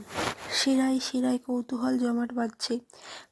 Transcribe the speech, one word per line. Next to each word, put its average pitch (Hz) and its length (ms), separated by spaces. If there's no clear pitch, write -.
শিরায় 262 480
শিরায় 254 400
কৌতূহল 247 600
জমাট 240 340
বাঁধছে। 233 460